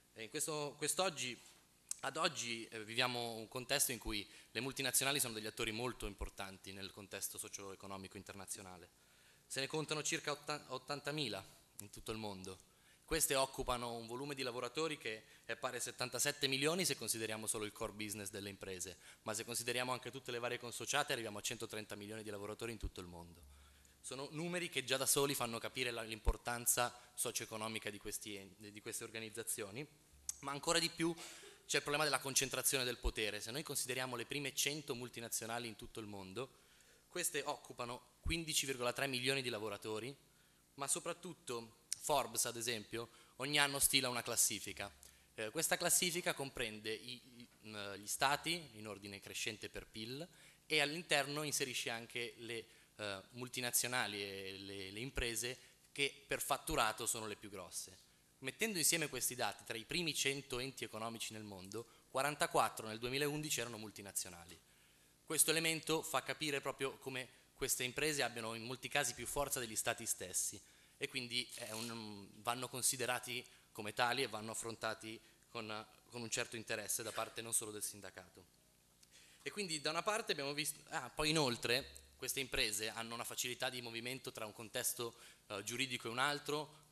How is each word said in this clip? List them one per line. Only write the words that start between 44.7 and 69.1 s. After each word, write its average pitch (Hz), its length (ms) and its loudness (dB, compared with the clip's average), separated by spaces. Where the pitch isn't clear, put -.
Eh, 110 140 -2
questa 160 260 2
classifica 170 580 4
comprende 110 600 -2
i, 120 280 -8
i, 120 120 -16
mm, 101 280 -6
gli 101 120 -10
stati 147 680 2
in 107 120 -8
ordine 101 320 -8
crescente 104 500 -4
per 95 160 -8
pil 123 400 -8
e 156 140 4
all'interno 147 640 2
inserisce 131 460 0
anche 117 480 -4
le, 113 280 -6
eh, 101 260 -2
multinazionali 123 920 0
e 98 340 -4
le, 98 340 -6
le 104 100 -6
imprese 120 560 -2
che - 340 0
per 131 160 -2
fatturato 123 640 2
sono 110 220 0
le 104 80 -4
più 107 140 -12
grosse. 92 480 -10
Mettendo 190 380 -2
insieme 156 320 4
questi 127 260 0
dati, 110 300 0
tra 113 120 -4
i 110 60 -8
primi 165 320 0
cento 139 420 2
enti 127 280 -4
economici 110 480 -4
nel 107 100 -8
mondo, 101 420 -6
quarantaquattro 135 800 4
nel 107 100 -2
duemilaundici 143 640 2
erano 117 180 -2
multinazionali. 92 800 -8
Questo 156 260 6
elemento 160 500 4
fa - 220 0
capire 139 380 0
proprio 135 360 -2
come 127 300 -6
queste - 280 2
imprese 139 400 2
abbiano 113 320 0
in 113 80 -6
molti 127 240 -4
casi 127 260 2